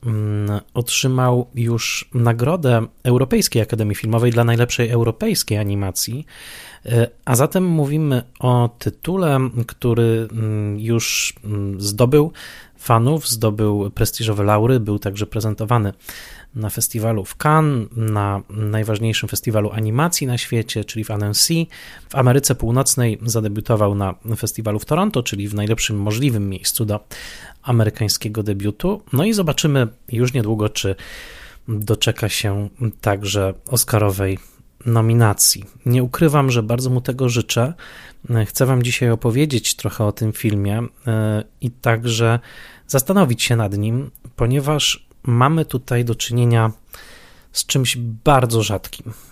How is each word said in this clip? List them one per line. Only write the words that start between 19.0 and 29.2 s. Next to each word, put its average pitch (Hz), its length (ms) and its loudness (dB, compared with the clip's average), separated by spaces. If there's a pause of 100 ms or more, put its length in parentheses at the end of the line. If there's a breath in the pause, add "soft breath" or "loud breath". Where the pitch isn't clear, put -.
festiwalu 107 420 0
animacji 117 560 -2
na 123 120 -2
świecie, 110 460 -4
czyli 107 200 -8
w - 60 -10
Annecy. 104 560 0 (420 loud breath)
W - 60 -12
Ameryce 131 400 4
Północnej 120 680 0
zadebiutował 107 720 0
na 98 200 -2 (220)
festiwalu 110 420 -4
w - 60 -8
Toronto, 175 380 0
czyli 101 260 -4
w 104 60 -8
najlepszym 104 480 -2
możliwym 107 460 0
miejscu 95 360 -4
do 104 160 -2 (640 loud breath)
amerykańskiego 107 800 0
debiutu. 104 600 -2 (100)
No 135 120 4